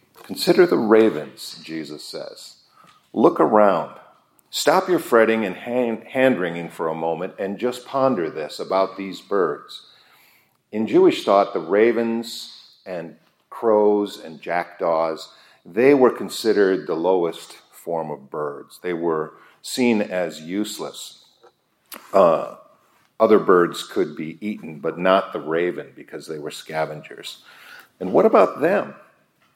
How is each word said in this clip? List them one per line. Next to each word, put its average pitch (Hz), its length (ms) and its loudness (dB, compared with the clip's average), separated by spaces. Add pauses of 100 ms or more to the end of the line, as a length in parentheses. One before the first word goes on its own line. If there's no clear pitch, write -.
(240)
"Consider 170 420 2
the 170 100 0
ravens," 110 880 2
Jesus 76 420 -12
says. - 520 -16 (580)
"Look 160 260 4
around. 104 600 2 (500)
Stop 185 380 0
your 175 120 0
fretting 113 440 2
and 95 120 -4
hand, 120 480 -4
hand-wringing 90 640 -2
for - 180 -6
a 80 80 -4
moment 82 460 -6
and 98 180 -6
just 120 260 -6
ponder 127 460 0
this 76 300 -10
about 92 360 -2
these 95 240 -10
birds." - 640 -4 (880)
In 110 160 -2
Jewish 180 380 4
thought, 98 280 4
the 98 60 -4
ravens 113 1300 -2
and 82 300 -12 (340)
crows 104 640 2
and 80 240 -16
jackdaws, 82 920 -4 (320)
they 113 260 4
were 127 200 6
considered 95 760 0
the 87 80 -4
lowest 85 600 -2 (180)
form 80 400 -8
of 69 180 -16
birds. 71 500 -10
They 90 120 -6
were 82 420 -4 (260)
seen 120 400 0
as 98 400 -4
useless. 85 840 -10 (880)
Uh, 87 420 4 (640)
other 107 220 6
birds 87 420 4
could 80 320 -4
be 78 260 -12
eaten, 82 380 -10
but 80 220 -6
not 92 320 2
the 85 80 -6
raven, 80 560 -4
because 76 320 -16
they 80 100 -10
were 73 140 -10
scavengers. - 920 -10 (560)
"And 185 140 -6
what 175 120 0
about 220 360 2
them?" 180 340 -2 (600)